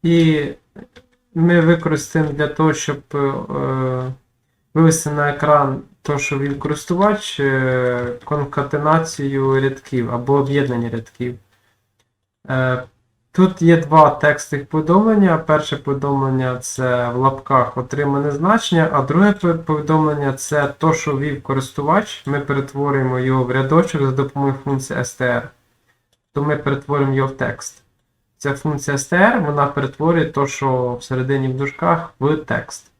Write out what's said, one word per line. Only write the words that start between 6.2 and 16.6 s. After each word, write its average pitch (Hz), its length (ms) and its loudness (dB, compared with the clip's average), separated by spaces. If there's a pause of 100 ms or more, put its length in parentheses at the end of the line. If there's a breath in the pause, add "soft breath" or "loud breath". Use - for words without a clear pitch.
ввів 139 200 -4
користувач, 185 800 -2
е, 127 840 0
конкатенацію 143 1400 0
рядків 131 520 -4
або 123 200 0
об'єднання 135 560 0
рядків. 117 500 -8 (1080)
Е, 127 340 -2 (480)
тут 185 300 2
є 170 160 8
два 151 320 6
текстових 143 560 0
повідомлення. 185 720 4
Перше 151 400 0
повідомлення — 135 840 -2